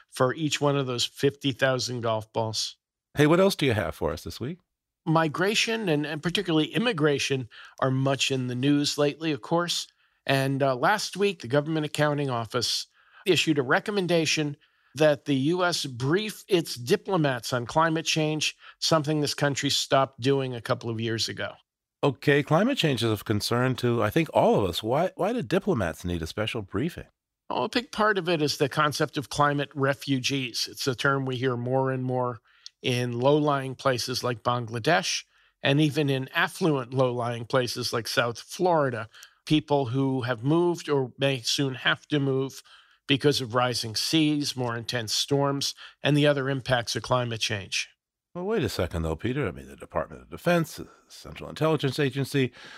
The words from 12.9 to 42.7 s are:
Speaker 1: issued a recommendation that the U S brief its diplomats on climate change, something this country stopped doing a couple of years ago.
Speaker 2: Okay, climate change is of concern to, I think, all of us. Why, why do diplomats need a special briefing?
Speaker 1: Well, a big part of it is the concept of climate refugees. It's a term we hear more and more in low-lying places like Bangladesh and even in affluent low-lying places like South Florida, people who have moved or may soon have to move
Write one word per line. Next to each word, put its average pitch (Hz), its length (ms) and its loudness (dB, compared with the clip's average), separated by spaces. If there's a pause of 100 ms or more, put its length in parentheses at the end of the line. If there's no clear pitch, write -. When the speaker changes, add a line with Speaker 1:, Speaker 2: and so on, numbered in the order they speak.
Speaker 1:
issued 160 320 4
a 139 60 2
recommendation 165 920 0 (380)
that 147 280 4
the 147 120 0
U 160 280 2
S 175 220 0
brief 147 640 -2
its 175 260 0
diplomats 147 800 0
on 120 120 -2
climate 160 400 0
change, 156 520 -2 (220)
something 156 420 2
this 139 120 0
country 143 360 0
stopped 135 500 0
doing 131 340 0
a 117 80 -8
couple 117 280 -4
of 110 100 -4
years 113 300 -2
ago. 104 240 -8 (500)
Speaker 2:
Okay, 143 400 4
climate 202 340 2
change 135 240 2
is 113 100 4
of 107 120 0
concern 120 520 0
to, 117 280 2
I 104 60 2
think, 160 240 0
all 170 280 6
of 95 80 2
us. - 140 -4
Why, 143 320 0
why 185 160 0
do 247 100 -2
diplomats 123 640 -2
need 87 180 -2
a 82 60 -4
special 107 360 -4
briefing? 107 420 -6 (440)
Speaker 1:
Well, - 140 -2
a 370 60 -2
big 339 240 -4
part 214 240 2
of 170 100 -2
it 170 140 2
is 143 160 0
the 147 100 2
concept 147 480 0
of 139 140 -6
climate 143 440 2
refugees. 135 960 -2
It's - 160 -10
a 127 100 0
term 139 300 0
we 131 120 -4
hear 127 180 0
more 131 360 -2
and 131 120 -4
more 127 380 -2 (400)
in 123 380 -2
low-lying 139 540 2
places 127 500 -2
like 120 200 -4
Bangladesh 123 800 -2 (400)
and 139 180 4
even 147 260 2
in 131 280 -2
affluent 160 580 0
low-lying 120 520 0
places 123 460 0
like 120 160 -2
South 120 300 0
Florida, 139 720 0 (380)
people 147 400 2
who 131 340 0
have 117 220 -4
moved 170 440 2
or 135 300 0
may 135 240 0
soon 135 320 0
have 156 360 -4
to 147 100 2
move 135 420 -2 (460)